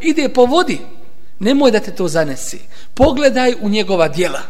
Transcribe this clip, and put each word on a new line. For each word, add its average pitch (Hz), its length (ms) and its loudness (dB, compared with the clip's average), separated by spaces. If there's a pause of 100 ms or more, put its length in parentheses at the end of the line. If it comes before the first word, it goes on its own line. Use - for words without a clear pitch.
ide 311 280 0
po 247 180 4
vodi, 277 320 0 (600)
nemoj 262 320 2
da 208 100 2
te 196 140 -6
to 175 140 -2
zanese. 151 500 -2 (360)
Pogledaj 254 680 2
u 208 80 -2
njegova 190 400 2
djela.” 151 420 -2